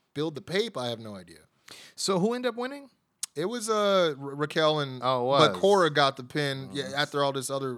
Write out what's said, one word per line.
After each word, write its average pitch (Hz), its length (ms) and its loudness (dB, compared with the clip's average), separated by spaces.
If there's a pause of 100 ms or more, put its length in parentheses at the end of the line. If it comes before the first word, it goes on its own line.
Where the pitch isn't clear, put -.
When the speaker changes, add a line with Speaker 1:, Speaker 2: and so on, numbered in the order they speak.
(140)
Speaker 1:
build 156 200 -4
the 131 60 -12
pape, 196 380 -4
I 123 100 -4
have 117 100 -6
no 110 160 -14
idea. 85 260 -18 (540)
Speaker 2:
So 190 240 -2
who 214 140 2
ended 247 160 -4
up 226 80 -4
winning? 269 320 -10 (480)
Speaker 1:
It 156 80 -2
was, 226 240 -6
uh, 196 480 2
Ra-, 139 180 -10
Raquel 151 460 2
and 131 240 -6
Speaker 2:
Oh, 127 300 2
it 143 60 6
Speaker 1:
but 101 120 8
Speaker 2:
was. 90 80 -8
Speaker 1:
Cora 190 300 6
got 143 260 2
the 127 80 -12
pin. 135 480 -4
Yeah, 135 120 -8
Speaker 2:
Mm. 135 100 -10
Speaker 1:
after 143 280 0
all 139 100 2
this 135 180 -6
other 135 280 -4